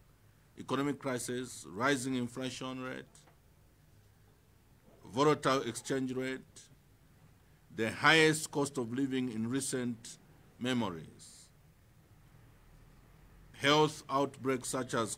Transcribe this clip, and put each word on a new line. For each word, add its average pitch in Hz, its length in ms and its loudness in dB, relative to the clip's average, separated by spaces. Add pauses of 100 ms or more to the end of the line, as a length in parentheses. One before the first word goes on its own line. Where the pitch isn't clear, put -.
(600)
economic 139 400 -2
crisis, 123 680 -6
rising 127 460 0
inflation 127 680 -6
rate, 131 240 -10 (2000)
volatile 135 560 4
exchange 127 500 -4
rate, 131 300 -4 (1300)
the 107 160 -2
highest 156 600 6
cost 143 260 -2
of 117 140 -2
living 127 400 -2
in 110 180 -2
recent 123 680 -4 (420)
memories, 104 880 -4 (2000)
health 151 560 4
outbreaks 131 580 0
such 127 280 -4
as 110 220 0